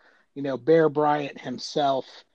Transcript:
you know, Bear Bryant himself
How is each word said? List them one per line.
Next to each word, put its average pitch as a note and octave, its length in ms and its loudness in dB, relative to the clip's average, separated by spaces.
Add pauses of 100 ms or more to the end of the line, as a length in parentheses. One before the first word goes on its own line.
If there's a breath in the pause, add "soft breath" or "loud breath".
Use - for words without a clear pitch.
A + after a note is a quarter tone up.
(340 soft breath)
you C#3 80 -10
know, C3+ 140 -4
Bear D#3 320 4
Bryant D3 520 -2
himself C#3 680 -4 (280)